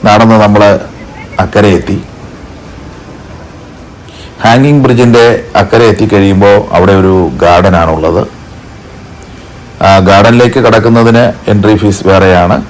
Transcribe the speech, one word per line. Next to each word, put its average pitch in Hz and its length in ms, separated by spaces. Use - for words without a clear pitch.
നടന്ന് 110 380
നമ്മൾ 104 180
അക്കരെ 101 340
എത്തി. 98 180
ഹാങ്ങിങ് 135 400
ബ്രിഡ്ജിൻ്റെ 120 400
അക്കരെ 113 300
എത്തിക്കഴിയുമ്പോൾ 101 640
അവിടെ 95 240
ഒരു 95 140
ഗാർഡനാണുള്ളത്. 85 800
ആ - 20
ഗാർഡനിലേക്ക് 117 580
കടക്കുന്നതിന് 113 580
എൻട്രി 104 280
ഫീസ് 101 280
വേറെയാണ്. 92 460